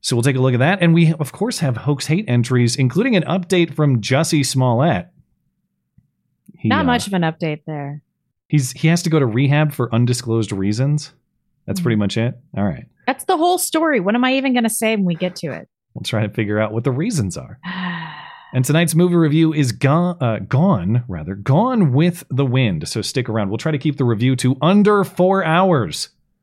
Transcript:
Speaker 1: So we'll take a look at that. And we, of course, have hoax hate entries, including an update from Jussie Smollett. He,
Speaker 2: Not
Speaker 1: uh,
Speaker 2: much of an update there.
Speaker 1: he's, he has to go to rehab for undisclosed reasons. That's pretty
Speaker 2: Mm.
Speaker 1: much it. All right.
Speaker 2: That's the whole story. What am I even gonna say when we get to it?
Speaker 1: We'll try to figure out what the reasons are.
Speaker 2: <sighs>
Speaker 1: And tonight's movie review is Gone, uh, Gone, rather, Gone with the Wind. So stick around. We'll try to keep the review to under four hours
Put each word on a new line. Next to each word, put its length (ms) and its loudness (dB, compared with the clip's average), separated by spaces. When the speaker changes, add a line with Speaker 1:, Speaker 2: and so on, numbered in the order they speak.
Speaker 1:
So 140 -4
we'll 80 2
take 140 2
a 40 0
look 140 2
at 60 2
that. 220 2
And 120 4
we, 200 4
of 180 -6
course, 260 -4
have 200 -2
hoax 280 -4
hate 220 -2
entries, 480 2
including 400 2
an 80 2
update 500 0
from 260 2
Jussie 460 0
Smollett. 640 0
He, 100 -2
Speaker 2:
Not 140 2
Speaker 1:
uh, 20 0
Speaker 2:
much 220 0
of 60 -8
an 100 0
update 440 -4
there. 360 -10
Speaker 1:
he's, 240 0
he 160 -4
has 140 2
to 80 -2
go 80 2
to 80 2
rehab 460 2
for 200 -4
undisclosed 600 0
reasons. 600 -2
That's 140 -6
pretty 160 0
Speaker 2:
Mm. 40 2
Speaker 1:
much 160 -2
it. 220 -2
All 80 -2
right. 200 -6
Speaker 2:
That's 160 -6
the 120 0
whole 220 2
story. 400 0
What 160 0
am 100 2
I 100 2
even 200 0
gonna 160 2
say 240 -2
when 100 0
we 120 0
get 200 -4
to 120 -8
it? 200 -10
Speaker 1:
We'll 100 -12
try 200 -2
to 80 -4
figure 280 -2
out 120 -2
what 120 -4
the 80 0
reasons 440 -2
are. 280 -14
Speaker 2:
<sighs> 480 -8
Speaker 1:
And 120 0
tonight's 300 2
movie 220 4
review 360 4
is 200 0
Gone, 480 0
uh, 180 -2
Gone, 680 0
rather, 260 -8
Gone 580 0
with 380 0
the 160 0
Wind. 420 0
So 140 -6
stick 260 -4
around. 220 -2
We'll 80 -4
try 140 -4
to 40 -2
keep 220 -2
the 60 0
review 320 2
to 260 0
under 420 4
four 400 0
hours 680 0